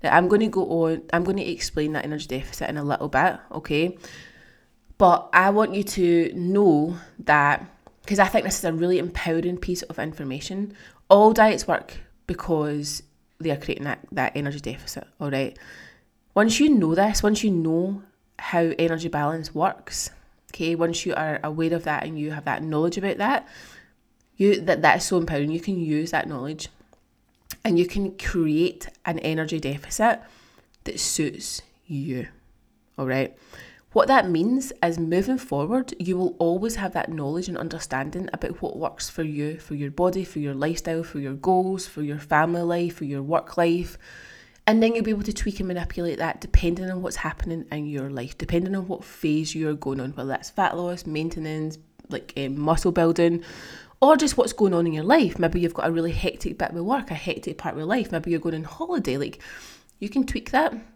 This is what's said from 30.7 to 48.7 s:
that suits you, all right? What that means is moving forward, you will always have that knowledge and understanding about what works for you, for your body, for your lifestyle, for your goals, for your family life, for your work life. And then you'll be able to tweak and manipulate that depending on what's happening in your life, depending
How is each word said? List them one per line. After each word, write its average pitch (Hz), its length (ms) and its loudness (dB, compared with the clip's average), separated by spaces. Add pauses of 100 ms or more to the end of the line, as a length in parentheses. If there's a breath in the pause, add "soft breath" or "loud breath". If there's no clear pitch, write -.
that - 160 -10
suits - 600 -4 (240)
you, 139 420 -6 (720)
all 135 80 -4
right? 131 320 -2 (560 loud breath)
What - 140 6
that 254 200 6
means 208 540 0
is 170 160 0
moving 180 400 0
forward, 202 600 -2
you 180 180 -2
will 180 220 0
always 185 380 0
have 196 160 -4
that - 180 -4
knowledge 160 360 -4
and 180 100 -6
understanding 160 760 -6
about - 260 -6
what - 180 -6
works - 300 -6
for - 140 -8
you, 151 380 -4
for 151 160 -10
your 143 160 -6
body, 180 320 0
for - 160 -8
your 143 160 -4
lifestyle, 165 480 -2
for 156 160 -10
your 139 160 -6
goals, 185 500 0
for - 160 -10
your 147 160 -4
family 160 460 2
life, 170 320 0
for 156 100 -8
your 139 160 -6
work 151 340 -2
life. 170 440 2 (680 loud breath)
And 220 160 6
then 226 140 4
you'll 226 80 0
be 220 80 0
able 208 120 -2
to 214 100 -4
tweak - 260 -4
and 190 80 -4
manipulate 175 520 -4
that - 220 -4
depending 180 480 2
on 185 120 -6
what's - 160 -6
happening 165 540 -6
in 151 140 -6
your 139 240 -6
life, 131 280 -8
depending 175 380 -2